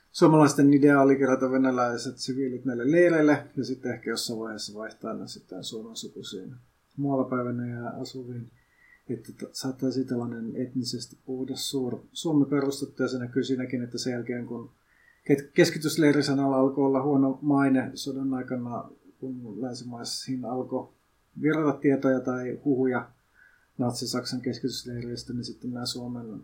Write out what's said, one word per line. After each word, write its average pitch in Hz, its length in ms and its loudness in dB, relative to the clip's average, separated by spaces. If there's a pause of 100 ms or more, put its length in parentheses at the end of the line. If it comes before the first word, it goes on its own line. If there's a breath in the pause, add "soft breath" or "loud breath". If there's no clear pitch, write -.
(120)
suomalaisten 151 600 8
idea 143 260 8
oli 135 160 8
kerätä 131 340 2
venäläiset 127 680 0
siviilit 127 460 -4
näille 123 260 0
leireille, 160 540 6 (120)
ja 131 80 -2
sitten 127 280 -4
ehkä - 180 -6
jossain 113 300 -4
vaiheessa 107 380 -10
vaihtaa 107 360 -10
ne 101 140 -10
sitten - 360 -14
suomensukuisiin 110 880 -12 (420)
muualla 139 280 0
päin 127 220 -2
Venäjää 120 440 -6
asuviin. 120 600 -12 (580 soft breath)
Että - 240 -8
t-, - 200 -14
saattaisi 131 520 -4
tällainen 117 520 -6
etnisesti 123 680 -6
puhdas 131 440 -6
suur-, 131 420 -4
Suomi 151 320 4
perustettu, 139 580 -2
ja 127 60 2
se 127 100 -4
näkyy 123 260 -2
siinäkin, 127 380 -2
että 120 160 -8
sen 131 120 -4
jälkeen 120 360 -6
kun 117 240 -10 (540 soft breath)
ket-, 139 300 2
keskitysleirisanalla 143 1040 4
alkoi 135 280 4
olla 135 180 2
huono 135 400 2
maine 139 520 4
sodan 135 400 -4
aikana, 123 500 -6 (360)
kun 123 420 -10
länsimaissa 123 720 -8 (160)
alkoi 127 400 -4 (540)
virrata 151 360 2
tietoja 135 420 2
tai 127 440 -6
huhuja 127 440 0 (720 soft breath)
Natsi-Saksan 120 600 -4
keskitysleireistä, 120 920 -6
niin 120 120 -6
sitten 120 280 -10
nämä 120 140 -8
Suomen 120 400 -8 (180)